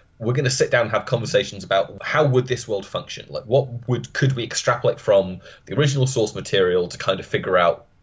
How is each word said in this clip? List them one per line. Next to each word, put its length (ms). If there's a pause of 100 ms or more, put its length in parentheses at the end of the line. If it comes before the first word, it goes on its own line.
(200)
"We're 120
gonna 160
sit 220
down 120
and 100
have 140
conversations 580
about 360
how 240
would 220
this 220
world 180
function? 420
Like, 180
what 200 (220)
would, 240
could 240
we 80
extrapolate 560
from 400 (260)
the 80
original 320
source 300
material 500
to 120
kind 200
of 80
figure 320
out 280 (160)